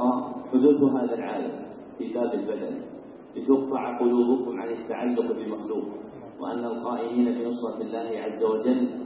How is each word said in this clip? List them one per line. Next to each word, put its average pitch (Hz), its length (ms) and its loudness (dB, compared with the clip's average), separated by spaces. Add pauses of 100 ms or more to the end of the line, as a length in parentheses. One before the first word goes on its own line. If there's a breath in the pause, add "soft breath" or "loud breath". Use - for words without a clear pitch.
(520)
حدوث 139 320 8 (120)
هذا 117 200 0
العالم - 360 -4 (460)
في 107 160 -4
باب - 200 0
البدن - 480 -2 (540)
لتقطع 131 640 2
قلوبكم 120 600 4
عن 92 100 -4
التعلق 117 600 -2
بالمخلوق، 107 520 -4 (580)
وأن 120 240 -4
القائمين 117 600 0
بنصرة 117 560 -2
الله 110 380 -4
عز 107 240 -4
وجل 120 460 2 (160)